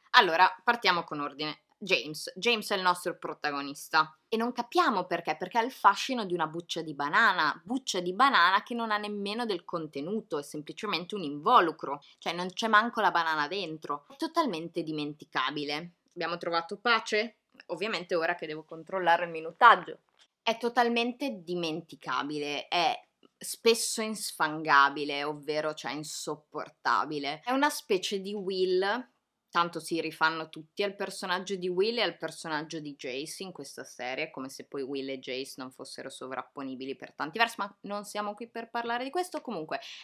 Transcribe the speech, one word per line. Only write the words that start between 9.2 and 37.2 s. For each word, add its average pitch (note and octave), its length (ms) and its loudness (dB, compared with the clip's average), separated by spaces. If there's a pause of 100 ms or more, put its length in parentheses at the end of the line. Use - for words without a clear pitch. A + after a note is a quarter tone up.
del G3 180 -2
contenuto, D#3+ 760 -4
è C#3+ 40 -6
semplicemente E3 720 -6
un G#3 100 -4
involucro, D#3 800 4 (160)
cioè E3+ 160 -4
non F3+ 180 -4
c'è - 160 -2
manco A3 320 4
la F#3+ 120 4
banana D#3+ 360 2
dentro, D#3 600 -6
è - 60 -20
totalmente F#3+ 640 -2
dimenticabile. D3 1120 -4 (220)
Abbiamo E3 240 -4
trovato E3+ 400 -4
pace? A3+ 600 0 (300)
Ovviamente F3+ 480 -4
ora E3 180 2
che E3+ 140 -10
devo D#3 160 -8
controllare E3+ 600 2
il E3+ 60 -6
minutaggio. E3+ 680 6 (420)
È A3+ 160 0
totalmente A#3 840 0
dimenticabile, D3+ 1200 -4
è E3 320 0 (380)
spesso - 640 0
insfangabile, D3+ 1200 2
ovvero D3+ 520 -2
cioè - 160 -8
insopportabile. D3 1500 -4
È B3 80 -2
una C#4 180 4
specie G3+ 500 -2
di F#3+ 140 -8
Will, F#3 500 0 (680)
tanto E3+ 300 0
si D#3+ 220 -4
rifanno D#3+ 480 0
tutti - 340 -8
al G3+ 120 -2
personaggio F#3+ 600 -4
di F3+ 120 -4
Will G3 300 0
e A3+ 60 2
al E3+ 140 -2
personaggio D#3+ 640 -6
di D3 160 -10
Jace C#3+ 480 -8
in F#3+ 80 -12
questa - 320 -14
serie, C3 460 -8
come C3+ 200 -10
se C3+ 160 -16
poi C#3+ 160 -8
Will C3+ 280 -6
e C3+ 100 -8
Jace C3 380 -8
non C3 140 -12
fossero C3 380 -14
sovrapponibili C3 840 -10
per - 180 -16
tanti D3+ 240 -8